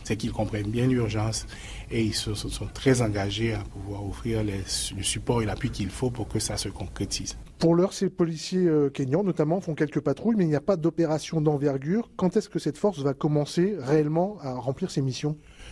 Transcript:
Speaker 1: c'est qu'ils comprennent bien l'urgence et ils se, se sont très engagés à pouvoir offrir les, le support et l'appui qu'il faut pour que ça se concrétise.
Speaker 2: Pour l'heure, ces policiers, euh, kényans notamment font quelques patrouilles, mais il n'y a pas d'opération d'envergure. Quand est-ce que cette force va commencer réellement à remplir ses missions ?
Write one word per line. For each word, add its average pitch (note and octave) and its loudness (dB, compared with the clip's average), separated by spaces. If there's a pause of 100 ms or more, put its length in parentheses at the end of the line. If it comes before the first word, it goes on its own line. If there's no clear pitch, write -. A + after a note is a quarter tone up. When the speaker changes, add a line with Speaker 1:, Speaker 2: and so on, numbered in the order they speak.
Speaker 1:
c'est A2+ -2
qu'ils A2 -2
comprennent G#2 -2
bien A#2+ 2
l'urgence A2 0 (460)
et A#2 0
ils G#2+ 0
se, - -2
se - -6
sont G2+ -6
très B2+ 2
engagés G#2 0
à G#2+ -4
pouvoir G2+ -8
offrir G#2+ -2
les, G2 -2 (340)
le F#2+ -6
support A#2 0
et A2 -2
l'appui G#2 -2
qu'il G2 -4
faut B2+ -2
pour A#2 -6
que A2+ -2
ça G#2+ -2
se G#2 -4
concrétise. - -6 (220)
Speaker 2:
Pour E3+ 6
l'heure, F3+ 4
ces F#3+ -2
policiers, F3+ 0
euh, D3+ 4
kényans C#3 0
notamment E3 2
font D#3+ -4
quelques D3+ 0
patrouilles, G#3 2
mais F#3 4
il D#3+ 4
n'y D3+ 4
a C#3 2
pas G3 2
d'opération D#3+ 2
d'envergure. D3 2
Quand F#3 2
est-ce G#3 2
que - -4
cette D3 -2
force F#3+ 2
va C#3 2
commencer D3+ 2
réellement D#3 2
à C3+ -6
remplir C3 -2
ses - 0
missions ? C3+ -2 (340)